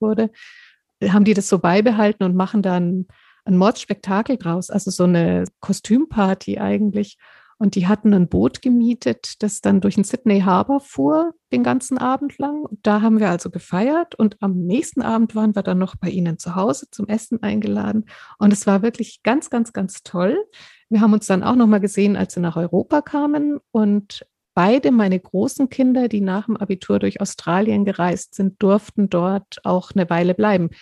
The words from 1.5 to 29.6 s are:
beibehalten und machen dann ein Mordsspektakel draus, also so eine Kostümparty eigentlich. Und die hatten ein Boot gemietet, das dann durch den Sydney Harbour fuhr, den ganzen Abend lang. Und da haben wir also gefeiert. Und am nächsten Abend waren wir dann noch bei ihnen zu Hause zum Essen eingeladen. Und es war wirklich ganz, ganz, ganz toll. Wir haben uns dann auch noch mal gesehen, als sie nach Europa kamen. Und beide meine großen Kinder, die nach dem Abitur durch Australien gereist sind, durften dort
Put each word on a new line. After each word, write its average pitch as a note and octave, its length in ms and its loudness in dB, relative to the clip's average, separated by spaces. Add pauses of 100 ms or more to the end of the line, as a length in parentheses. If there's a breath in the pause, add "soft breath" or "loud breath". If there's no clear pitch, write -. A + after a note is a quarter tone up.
beibehalten G#3 640 2
und F3+ 140 0
machen F#3+ 260 0
dann F3+ 440 -2 (400 soft breath)
ein F#3+ 100 2
Mordsspektakel G3+ 800 -2
draus, F3 340 -6
also G3 200 -4
so F3+ 140 0
eine F3+ 400 2 (160)
Kostümparty G3+ 1000 0
eigentlich. G3+ 600 -2 (400 soft breath)
Und G3 180 0
die F3+ 100 0
hatten G#3 280 2
ein F3+ 140 4
Boot - 340 0
gemietet, A#3+ 800 0
das G#3 180 -4
dann G3 200 2
durch G3 140 0
den G3+ 80 2
Sydney G3+ 380 0
Harbour G3 400 2
fuhr, D#4 540 -2 (180)
den B3 100 0
ganzen B3 360 -2
Abend C4 400 -4
lang. D4 260 -6
Und - 200 -14
da G#3 160 2
haben A3 200 4
wir G3+ 100 2
also F3 200 -4
gefeiert. A#3+ 640 -2
Und G#3+ 280 -2
am F3+ 240 -2
nächsten B3 360 -4
Abend A3+ 320 0
waren G#3+ 200 0
wir G3 80 -2
dann F#3 160 -2
noch F#3 160 -2
bei - 140 -6
ihnen E3+ 300 -4
zu F3 180 -10
Hause A3 340 -2
zum G3+ 160 -10
Essen A3 360 -6
eingeladen. G#3 640 -4 (320 loud breath)
Und G#3 140 6
es - 140 -2
war G3 160 2
wirklich A3+ 400 -6
ganz, C4+ 280 0
ganz, A#3 220 -4
ganz F#3+ 300 -8
toll. G#3 400 -2 (460 loud breath)
Wir A3 120 2
haben G#3+ 120 4
uns G#3+ 140 0
dann F#3+ 180 0
auch A#3+ 100 0
noch A#3+ 140 4
mal G#3 120 4
gesehen, G3+ 360 0
als - 180 -4
sie F3+ 60 -4
nach F3 160 -2
Europa F3+ 460 0
kamen. D4 580 -2 (100)
Und G#3 560 -2 (280)
beide G#3+ 360 4
meine G3 300 2
großen B3+ 480 -2
Kinder, B3+ 400 0
die G#3 140 -2
nach F#3+ 240 -4
dem A3 100 -2
Abitur G3+ 420 -4
durch G3 220 -4
Australien G3+ 640 -2
gereist F#3+ 500 -4
sind, G3 280 -4
durften G3+ 480 2
dort F#3+ 540 -2